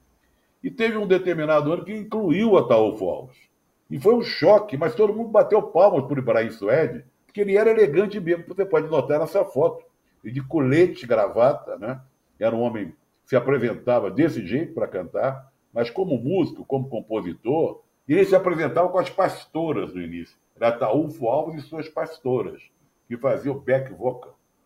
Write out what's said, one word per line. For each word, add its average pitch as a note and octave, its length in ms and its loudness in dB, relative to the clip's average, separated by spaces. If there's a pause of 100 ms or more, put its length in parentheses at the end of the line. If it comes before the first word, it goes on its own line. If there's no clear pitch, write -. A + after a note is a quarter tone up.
(640)
E C4 80 -6
teve A3+ 260 -2
um G#3 100 -4
determinado D#3+ 640 2
ano F3 120 -2
que G3+ 100 -12
incluiu G#3 580 0
o F3+ 60 8
Ataúfo A2 520 4
Alves. C#2 280 -8 (520)
E D3 100 -8
foi F#3+ 160 6
um A#3 80 0
choque, G3 540 4
mas D#3+ 180 -2
todo G#3 180 2
mundo A3 160 -8
bateu G3+ 320 4
palmas E3+ 460 4
por C#3+ 100 -4
Ibrahim A2+ 340 0
Suede, A#2+ 520 -2 (220)
porque - 160 -4
ele G3 160 0
era A3 140 4
elegante G#3 480 2
mesmo, E3+ 280 -2
você F#3 180 -2
pode D#3 220 0
notar D3 320 0
nessa E3 240 0
foto. C3+ 400 -2 (400)
E A2+ 80 -12
de C3+ 100 -6
colete, D3 640 2
gravata, G#2+ 720 2
né? B2 220 -10 (400)
Era A2+ 160 0
um A#2 60 -2
homem A2 260 -4
que - 80 -16 (340)
se C3 60 2
apresentava A#2+ 760 0
desse B2 340 0
jeito B2+ 280 -4
pra G#2+ 140 -6
cantar, G2+ 640 -6 (220)
mas A#2 160 -2
como F3+ 280 -2
músico, D3 480 -4
como C3+ 240 -4
compositor, A2 920 -4 (260)
ele F3+ 180 2
se F#3+ 100 2
apresentava E3+ 540 0
com F#3 100 -2
as - 100 -2
pastoras D3+ 840 -4
no F2+ 80 -10
início. E2+ 340 -12 (200)
Era A#2 140 0
Ataúfo B2 580 -2
Alves D#3 360 -2
e - 40 -20
suas D#3+ 220 -12
pastoras, B2+ 720 -6 (460)
que A#2+ 100 -10
faziam B2+ 400 -2
back C3 360 -2
vocal, B2 440 -8 (280)